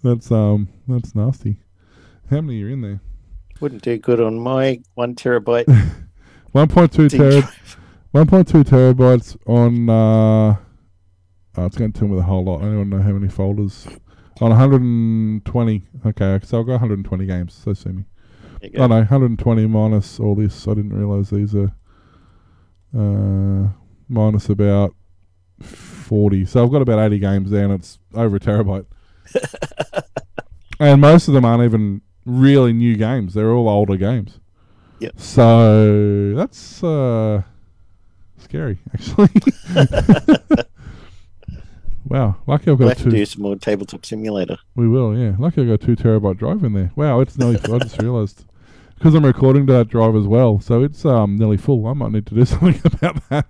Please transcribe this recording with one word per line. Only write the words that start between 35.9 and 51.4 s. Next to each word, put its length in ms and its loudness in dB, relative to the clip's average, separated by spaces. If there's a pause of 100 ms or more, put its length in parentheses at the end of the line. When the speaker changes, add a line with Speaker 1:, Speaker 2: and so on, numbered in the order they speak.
Speaker 1:
that's, 480 -8
uh, 600 -2 (960)
scary, 420 -10 (120)
actually. 360 0 (480)
<laughs> 880 2 (1400)
Wow, 320 -2 (120)
lucky 220 0
I've 80 4
got 20 2
Speaker 2:
We'll 80 4
Speaker 1:
a 20 4
Speaker 2:
have 80 -4
to 60 -12
Speaker 1:
two. 60 2
Speaker 2:
do 160 0
some 160 -14
more 120 -4
Tabletop 500 -8
Simulator. 540 -8 (160)
Speaker 1:
We 140 0
will, 280 0
yeah. 220 -4
Lucky 220 -4
I've 80 -2
got 60 0
a 40 -2
two 160 0
terabyte 440 0
drive 260 -6
in 80 -2
there. 240 -4
Wow, 240 0
it's 180 -4
nearly 200 -2
full. 180 -6
I 20 0
just 240 -6
realised. 420 -6 (540)
'Cause 160 4
I'm 100 2
recording 440 2
to 60 4
that 140 2
drive 280 0
as 100 0
well, 340 2
so 220 -2
it's, 240 -6
um, 300 0
nearly 220 0